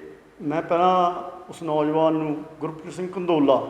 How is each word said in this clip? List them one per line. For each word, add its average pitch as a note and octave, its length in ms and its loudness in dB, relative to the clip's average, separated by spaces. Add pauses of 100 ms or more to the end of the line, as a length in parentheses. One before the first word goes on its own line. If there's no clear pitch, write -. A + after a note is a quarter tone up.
(420)
ਮੈਂ D#3 200 -2
ਪਹਿਲਾਂ F3 640 2 (260)
ਉਸ - 140 -16
ਨੌਜਵਾਨ D#3 500 2
ਨੂੰ, D#3 220 0 (240)
ਗੁਰਪ੍ਰੀਤ D#3+ 340 -10
ਸਿੰਘ F3+ 180 -6
ਕੰਦੋਲਾ, D#3 580 4